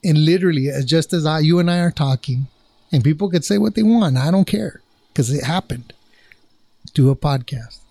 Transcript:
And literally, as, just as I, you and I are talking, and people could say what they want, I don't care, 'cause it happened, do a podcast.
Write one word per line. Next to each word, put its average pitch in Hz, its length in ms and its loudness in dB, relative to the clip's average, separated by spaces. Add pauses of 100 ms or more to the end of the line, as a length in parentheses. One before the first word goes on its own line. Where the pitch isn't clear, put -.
And 156 220 2
literally, 165 440 0
as, 135 160 -4
just 160 280 -2
as 160 120 -2
I, 156 140 -2
you 160 200 4
and 175 120 2
I 175 80 0
are 170 120 0
talking, 135 560 -2 (440)
and 135 120 2
people 156 260 0
could 170 160 -2
say 202 120 0
what 214 180 0
they 220 80 0
want, 214 340 4
I 143 140 0
don't 190 140 4
care, 208 360 -6 (320)
'cause 123 180 0
it 139 120 -2
happened, 139 500 -6 (1000)
do 135 160 4
a 135 60 2
podcast. 131 640 -6 (120)